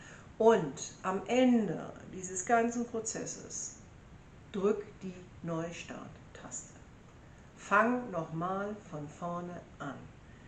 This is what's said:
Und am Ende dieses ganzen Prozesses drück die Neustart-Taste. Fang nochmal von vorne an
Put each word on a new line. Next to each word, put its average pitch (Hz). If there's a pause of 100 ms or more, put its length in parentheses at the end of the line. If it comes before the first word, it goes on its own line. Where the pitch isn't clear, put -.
(400)
Und 214 (100)
am 190
Ende 233 (200)
dieses 185
ganzen 233
Prozesses - (760)
drück 208 (200)
die 185 (300)
Neustart-Taste. - (840)
Fang 226
nochmal 180 (160)
von 151
vorne 175 (180)
an 139 (520)